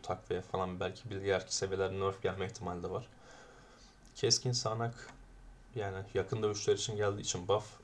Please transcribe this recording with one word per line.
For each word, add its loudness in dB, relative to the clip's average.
takviye -2
falan -2
belki -4
bir -4
ileriki 2
seviyeler 2
nerf 0
gelme 0
ihtimali -4
de -4
var. -4
Keskin 4
sağanak -2
yani -4
yakın 0
dövüşler 4
için 0
geldiği 2
için -2
buff, 4